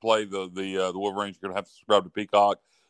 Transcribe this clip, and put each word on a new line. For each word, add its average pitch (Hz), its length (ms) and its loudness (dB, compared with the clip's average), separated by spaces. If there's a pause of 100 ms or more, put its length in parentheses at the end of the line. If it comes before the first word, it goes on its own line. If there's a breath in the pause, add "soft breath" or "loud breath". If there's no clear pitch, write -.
play 110 240 2
the, 95 280 -8
the, 95 240 -6
uh, 92 140 0
the 92 80 -10
Wolverines, 101 420 -6
you're 98 80 -8
gonna 92 80 -8
have 101 80 -6
to - 60 -20
subscribe 101 320 2
to 90 60 -16
Peacock. 101 500 2 (300)